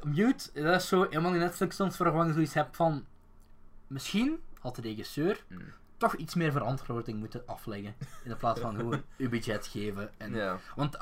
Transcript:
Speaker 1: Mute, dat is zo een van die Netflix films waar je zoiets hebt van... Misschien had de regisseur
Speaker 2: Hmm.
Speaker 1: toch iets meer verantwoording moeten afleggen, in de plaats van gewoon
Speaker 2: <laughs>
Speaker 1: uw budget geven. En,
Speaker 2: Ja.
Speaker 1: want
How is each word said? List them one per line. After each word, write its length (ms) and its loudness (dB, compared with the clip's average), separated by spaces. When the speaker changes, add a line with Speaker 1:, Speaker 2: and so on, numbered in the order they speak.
Speaker 1:
Mute, 460 2
dat 180 6
is 60 -4
zo 220 6
een 120 2
van 100 2
die 100 4
Netflix 340 0
films 220 0
waar 300 4
je 60 4
zoiets 200 2
hebt 220 0
van... 300 2
Misschien 520 0
had 160 -8
de 60 -8
regisseur 680 -2
Speaker 2:
Hmm. 260 -12
Speaker 1:
toch 180 4
iets 200 -6
meer 160 4
verantwoording 680 -2
moeten 260 -6
afleggen, 500 -8
in 60 -10
de 60 -4
plaats 240 2
van 160 -4
gewoon 360 -2
Speaker 2:
<laughs> 60 -20
Speaker 1:
uw 120 0
budget 380 0
geven. 500 -4
En, 160 -8
Speaker 2:
Ja. 240 0
Speaker 1:
want 260 -2